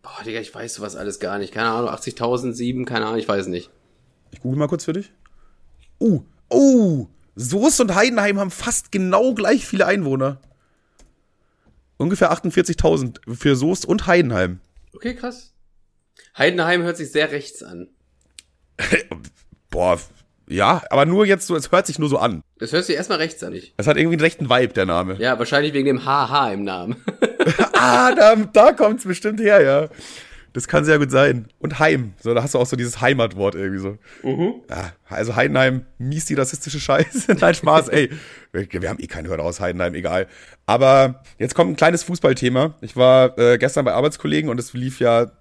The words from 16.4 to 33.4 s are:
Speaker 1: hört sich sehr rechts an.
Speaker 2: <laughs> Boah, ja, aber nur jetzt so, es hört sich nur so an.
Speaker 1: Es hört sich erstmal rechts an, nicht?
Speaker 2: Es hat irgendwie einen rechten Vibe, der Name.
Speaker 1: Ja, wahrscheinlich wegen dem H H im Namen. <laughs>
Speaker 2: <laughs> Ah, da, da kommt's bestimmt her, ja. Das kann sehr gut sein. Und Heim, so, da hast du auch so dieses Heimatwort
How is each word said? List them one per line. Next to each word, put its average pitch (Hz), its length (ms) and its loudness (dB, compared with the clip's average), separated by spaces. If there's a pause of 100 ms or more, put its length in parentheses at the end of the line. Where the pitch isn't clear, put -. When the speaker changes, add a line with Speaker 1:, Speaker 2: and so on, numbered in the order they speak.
Speaker 1:
hört 170 140 -4
sich 147 160 -12
sehr 151 180 0
rechts - 320 -12
an. 90 240 -18 (880)
Speaker 2:
<laughs> - 120 -6 (800)
Boah, 87 280 0 (500)
ja, 101 420 0
aber 139 160 2
nur 190 200 2
jetzt 196 220 0
so, 170 80 -2
es 147 160 -4
hört 185 160 2
sich 160 120 -8
nur 151 100 -2
so 135 80 0
an. 92 240 -2 (180)
Speaker 1:
Es 113 140 -8
hört 175 120 -2
sich 151 120 -4
erstmal 180 200 -4
rechts 160 260 -6
an, 90 100 -12
nicht? - 240 -18
Speaker 2:
Es 104 100 -2
hat 147 100 4
irgendwie 165 180 2
einen 151 60 -2
rechten 156 280 0
Vibe, 123 240 2
der 98 120 0
Name. 92 340 -2
Speaker 1:
Ja, 120 200 -2
wahrscheinlich 143 340 -2
wegen 139 120 0
dem 131 200 0
H 135 240 0
H 135 220 0
im 101 140 -6
Namen. 95 360 -8
<laughs> - 40 -14 (400)
Speaker 2:
<laughs> - 280 0
Ah, 247 420 4
da, 220 200 8
da 214 360 6
kommt's 220 320 0
bestimmt 208 360 -4
her, 208 220 6
ja. 143 280 2 (640)
Das - 140 -8
kann 151 180 2
sehr 156 120 4
gut 143 140 0
sein. 131 360 2 (120)
Und 151 180 -8
Heim, 135 420 0
so, 117 140 -4
da 117 80 2
hast 135 140 -6
du 127 40 2
auch 123 60 2
so 127 100 -6
dieses 120 260 -6
Heimatwort 107 520 0